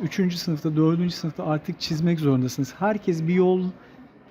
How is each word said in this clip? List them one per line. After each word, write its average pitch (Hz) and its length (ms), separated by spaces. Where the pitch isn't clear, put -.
üçüncü 180 340
sınıfta, 156 400
dördüncü 165 380
sınıfta 170 320
artık 151 340
çizmek 170 400
zorundasınız. 131 580
Herkes 185 500
bir 175 60
yol, 185 300